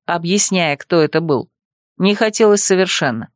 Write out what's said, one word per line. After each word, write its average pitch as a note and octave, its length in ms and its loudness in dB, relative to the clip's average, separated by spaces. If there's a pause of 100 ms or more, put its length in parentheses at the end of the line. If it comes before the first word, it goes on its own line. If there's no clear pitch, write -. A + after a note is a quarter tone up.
объясняя, E3+ 680 -2
кто E3+ 260 0
это D#3 200 0
был, D3+ 280 -2 (480)
не G3 160 2
хотелось G#3+ 500 2
совершенно. F3 720 -2